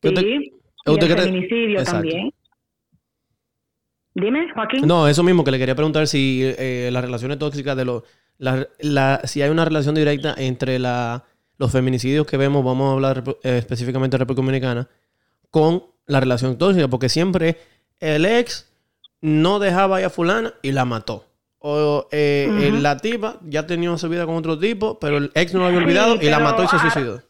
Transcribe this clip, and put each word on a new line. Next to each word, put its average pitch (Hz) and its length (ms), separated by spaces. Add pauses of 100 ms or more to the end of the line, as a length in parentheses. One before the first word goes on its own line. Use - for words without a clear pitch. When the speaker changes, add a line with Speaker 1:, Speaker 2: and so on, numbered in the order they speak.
Speaker 1:
¿Qué - 60
usted, 185 120
Speaker 2:
Sí, 240 320 (340)
y 151 40
Speaker 1:
usted 156 160
Speaker 2:
el 156 80
Speaker 1:
cree? 180 100
Speaker 2:
feminicidio 196 540
Speaker 1:
Exacto. - 240
Speaker 2:
también. 175 280 (1800)
Dime, 262 380
Joaquín. 220 340
Speaker 1:
No, 160 220
eso 147 140
mismo 175 200
que 139 80
le 131 80
quería 127 160
preguntar 151 320
si, 135 360 (160)
eh, 123 340
las 123 100
relaciones 123 360
tóxicas 143 360
de 131 120
los... 120 160 (340)
La, 131 300 (140)
la, 135 440
si 143 160
hay 143 80
una 160 160
relación 151 300
directa 147 420
entre 131 420
la, 123 460 (340)
los 127 140
feminicidios 131 540
que 147 100
vemos, 139 260
vamos 127 280
a - 20
hablar, 135 300 (200)
eh, 127 140
específicamente 123 580
de 131 40
República 127 240
Dominicana, 131 440 (640)
con 160 340 (220)
la 139 140
relación 127 380
tóxica, 175 300
porque 127 200
siempre 170 480 (440)
el 156 260
ex 233 420 (540)
no 156 380
dejaba 190 400
ir 190 60
a 180 40
fulana 214 500
y 135 120
la 135 120
mató. 113 400 (360)
O, 147 520
eh, 143 380
Speaker 2:
Ujú. 208 140
Speaker 1:
eh, 143 80 (100)
la 143 160
tipa 220 460
ya 151 220
tenía 170 300
su 165 140
vida 170 160
con 165 80
otro 160 240
tipo, 220 420
pero 147 160
el 143 180
ex 175 200
no 185 60
lo 180 60
había 180 120
Speaker 2:
Sí, 170 60
Speaker 1:
olvidado 202 360
y 151 80
la 151 100
Speaker 2:
pero 151 120
Speaker 1:
mató - 140
y - 20
se - 100
Speaker 2:
a-, 151 40
Speaker 1:
suicidó. 123 500